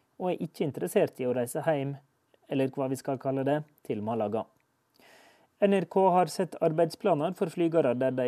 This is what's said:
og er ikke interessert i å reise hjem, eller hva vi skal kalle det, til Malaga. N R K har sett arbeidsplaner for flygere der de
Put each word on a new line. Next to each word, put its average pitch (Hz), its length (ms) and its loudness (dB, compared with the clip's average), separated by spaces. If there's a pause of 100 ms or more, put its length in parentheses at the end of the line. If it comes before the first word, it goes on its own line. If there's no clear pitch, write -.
(180)
og 185 140 -2
er - 120 -6
ikke 170 220 -4
interessert 175 540 0
i 127 80 -2
å 123 80 0
reise 127 280 -4
hjem, 139 300 -2 (540)
eller 135 260 0
hva 131 160 -2
vi 135 60 -2
skal 135 260 -6
kalle 135 220 -2
det, 147 180 0 (240)
til 107 160 -4
Malaga. 110 400 -2 (1200)
N 202 80 4
R 185 160 2
K 190 140 2 (100)
har 180 160 4
sett - 320 -6
arbeidsplaner 165 720 2
for 180 160 -2
flygere 160 480 2
der 131 160 0
de 127 160 -2